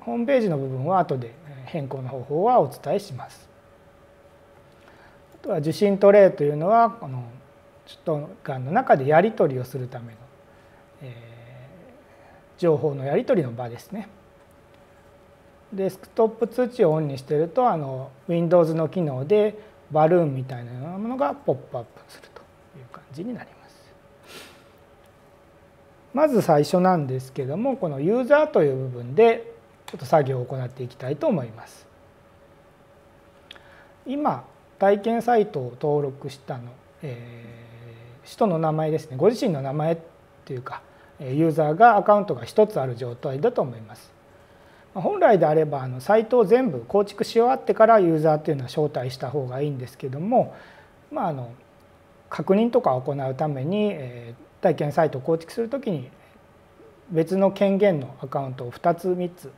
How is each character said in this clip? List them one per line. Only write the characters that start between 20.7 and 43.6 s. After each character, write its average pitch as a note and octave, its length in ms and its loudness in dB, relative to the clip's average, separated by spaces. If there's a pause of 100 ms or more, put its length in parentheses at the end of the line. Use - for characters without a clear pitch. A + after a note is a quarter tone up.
よ B2 60 -12
う B2+ 40 -10
な D#3 60 -10 (100)
も A3 100 -8
の B3+ 80 -6
が C#4+ 180 -2
ポ F3 180 -4
ッ B2+ 40 -4
プ - 220 -12
ア - 20 -10
ッ A2+ 40 -12
プ - 240 -20
す - 140 -20
る - 120 -20
と - 60 -20 (380)
い B2+ 40 -20
う B2 100 -20
感 D#3+ 100 -20 (100)
じ D3+ 120 -12
に A#3+ 100 -10
な - 80 -12
り - 80 -20
ま - 180 -20
す。 - 260 -20 (2250)
ま D4+ 140 4
ず A#3 120 2
最 D3 240 4
初 F3+ 160 0
な F#3 160 4
ん D3 100 -2
で C3 140 -6
す - 120 -16
け C3+ 140 -8
ど C#3+ 100 -6
も、 B3 200 -2
こ F3+ 120 -4
の C3+ 120 -6
ユ G3 180 0
ー B3+ 60 -2
ザ D4 200 4
ー D4+ 60 -2
と G3 120 4
い C#3+ 100 2
う C3 40 -2
部 C3 120 -6
分 A#2+ 260 -10
で A3+ 380 4 (340)
ち - 80 -18
ょ - 20 -12
っ - 20 -12
と C3 80 -12
作 C#3+ 240 4
業 B2+ 100 -4
を B2 40 -6
行 C3 120 -10
っ B2+ 120 -8
て - 140 -14
い B2 60 -10
き - 80 -20
た C3 140 -8
い D3+ 60 -6
と E4 100 -4
思 E3+ 180 0
い A#2 60 -12
ま G#2+ 160 -20
す。 - 200 -20 (2250)
今、 B3+ 380 -2 (340)
体 G3+ 220 4
験 A3+ 220 -2
サ A#3+ 140 2
イ G#3 100 4
ト D#3 140 -8
を B2 100 -8 (100)
登 D3 240 0
録 C3 260 -10
し - 80 -18
た C3+ 200 -12
の、 A#2+ 40 -14 (400)
え A#2+ 420 -14 (800)
ー、 - 20 -20
人 - 200 -2
の E3 120 0
名 D#3+ 140 0
前 D#3 200 0
で D#3+ 80 0
す - 100 -16
ね。 B2+ 60 -10
ご E3 120 4
自 B3 160 0
身 G3+ 80 2
の C#3 100 -4
名 C3+ 100 -6
前 D3+ 220 0
っ E3 40 -10 (460)
て C#3 100 -12
い - 40 -8
う B2 40 -12
か、 - 180 -14 (380)
え C3 140 -10
ー、 - 20 -4
ユ D#3+ 140 4
ー - 20 0
ザ D3+ 220 2
ー E3 40 -2
が、 A3+ 200 8
ア G3 80 2
カ G#3 100 6
ウ G#3 60 4
ン G3+ 60 -4
ト E3 80 -2
が A#2+ 100 -12
一 G#3+ 220 4
つ G#3 140 -4
あ C3 60 -4
る B2 80 -6
状 A#2+ 220 -10
態 C#3 240 -8
だ A3+ 100 2
と A#3 120 -2